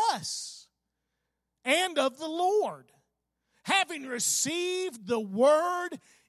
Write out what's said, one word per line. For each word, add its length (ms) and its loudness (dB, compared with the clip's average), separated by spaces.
us 560 -10
and 340 2
of 200 0
the 100 -6
Lord, 640 0
having 440 0
received 1000 -2
the 140 0
word 800 2